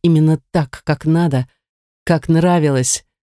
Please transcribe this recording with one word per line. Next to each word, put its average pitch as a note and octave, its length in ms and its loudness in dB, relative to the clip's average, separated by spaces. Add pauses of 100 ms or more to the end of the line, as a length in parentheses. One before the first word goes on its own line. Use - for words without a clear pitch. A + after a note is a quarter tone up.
именно D#3 360 2 (120)
так, - 320 -4
как D3+ 220 -4
надо, D#3 440 0 (540)
как E3 260 -2
нравилось, D#3+ 760 0 (300)